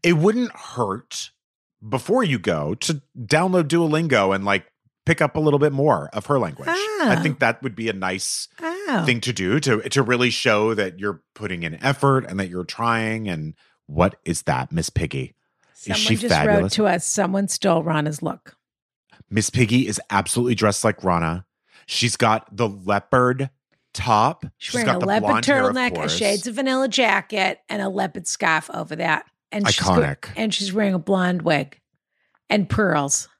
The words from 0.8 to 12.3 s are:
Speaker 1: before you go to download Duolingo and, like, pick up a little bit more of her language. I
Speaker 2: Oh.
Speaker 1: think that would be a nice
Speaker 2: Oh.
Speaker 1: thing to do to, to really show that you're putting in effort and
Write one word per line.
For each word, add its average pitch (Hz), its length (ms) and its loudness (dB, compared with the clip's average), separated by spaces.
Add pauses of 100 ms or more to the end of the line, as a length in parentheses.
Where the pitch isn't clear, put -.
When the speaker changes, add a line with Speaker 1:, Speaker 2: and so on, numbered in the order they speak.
Speaker 1:
before 196 360 0
you 139 160 0
go 82 360 -2
to 151 260 -4 (160)
download 170 480 2
Duolingo 151 680 2
and, 98 120 -2
like, 98 200 0 (400)
pick 165 160 2
up 147 140 0
a 160 60 -2
little 143 180 4
bit 143 140 2
more 135 400 2
of - 140 -6
her 139 120 2
language. 90 320 -4
I 381 460 0
Speaker 2:
Oh. 165 40 -2
Speaker 1:
think 151 180 -2
that 117 220 0
would 120 140 -8
be 113 140 -4
a 107 40 -2
nice 95 540 -6 (140)
Speaker 2:
Oh. 330 440 -4
Speaker 1:
thing 120 160 0
to 120 120 -4
do 98 260 0
to, 127 300 0
to 139 120 0
really 123 280 2
show 110 440 2
that 95 260 -4
you're 101 220 -6 (140)
putting 92 280 -8
in 80 200 -6
effort 135 460 2
and 95 100 -6